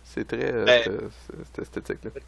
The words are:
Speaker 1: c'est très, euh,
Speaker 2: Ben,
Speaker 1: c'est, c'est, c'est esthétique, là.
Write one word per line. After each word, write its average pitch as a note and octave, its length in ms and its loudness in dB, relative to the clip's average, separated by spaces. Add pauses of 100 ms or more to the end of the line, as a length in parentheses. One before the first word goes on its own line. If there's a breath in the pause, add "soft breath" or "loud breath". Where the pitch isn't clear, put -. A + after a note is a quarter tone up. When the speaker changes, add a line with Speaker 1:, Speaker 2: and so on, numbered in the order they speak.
Speaker 1:
c'est - 240 -6
très, C3 280 -2
euh, A2+ 100 2
Speaker 2:
Ben, A#2+ 180 10
Speaker 1:
c'est, - 100 0
c'est, - 540 -8 (100)
c'est - 80 -6
esthétique, - 420 -8
là. A2 60 -8 (160)